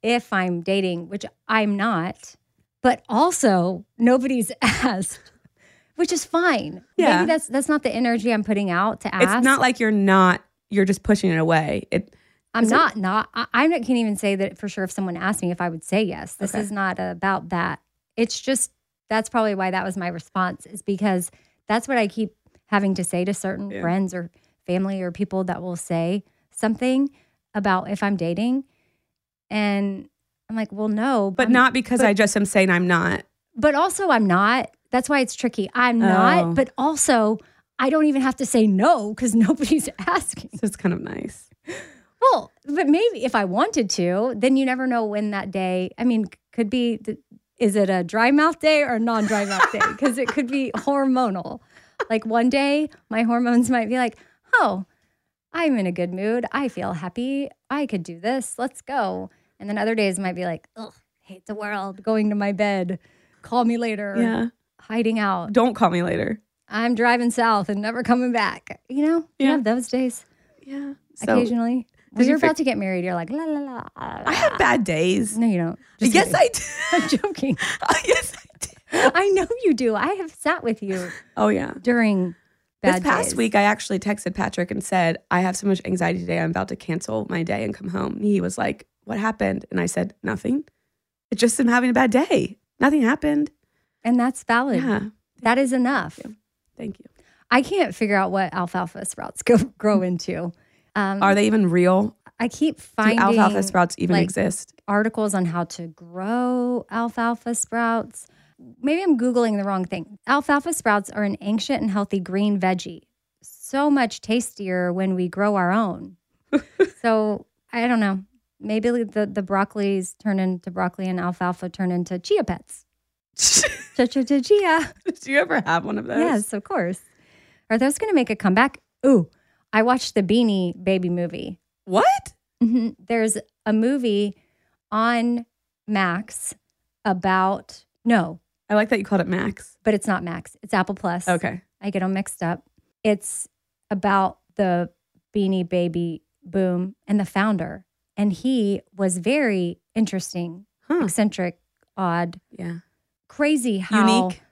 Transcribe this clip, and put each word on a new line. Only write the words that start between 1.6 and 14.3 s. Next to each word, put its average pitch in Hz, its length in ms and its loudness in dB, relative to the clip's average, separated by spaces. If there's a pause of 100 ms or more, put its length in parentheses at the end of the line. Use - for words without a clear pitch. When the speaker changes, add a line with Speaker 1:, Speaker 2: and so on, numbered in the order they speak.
Speaker 1:
not, 196 580 -4 (460)
but 247 260 2
also 196 760 2 (100)
nobody's 247 600 2
<laughs> - 60 -6
asked, 208 720 -2 (640)
which 339 160 0
is 330 140 -4
fine. 320 580 -2 (140)
Speaker 2:
Yeah. 294 220 6
Speaker 1:
Maybe 359 80 2
that's, 320 200 0
that's 262 200 -2
not 302 140 2
the 247 80 0
energy 233 420 0
I'm 214 120 0
putting 202 260 0
out 190 320 0
to - 120 -6
ask. 196 240 2
Speaker 2:
It's 247 60 2
not 269 160 4
like 254 200 2
you're 220 100 2
not, 190 520 6 (280)
you're 196 140 2
just 190 180 -2
pushing 196 280 2
it 165 80 2
away. 160 520 0
It, - 240 -4 (400)
Speaker 1:
I'm 226 100 2
Speaker 2:
is 214 60 2
it 226 40 2
Speaker 1:
not, 285 220 4
not, 196 360 -2
I, 233 220 -4
I 269 140 4
can't 269 220 -2
even 226 260 0
say 196 200 -2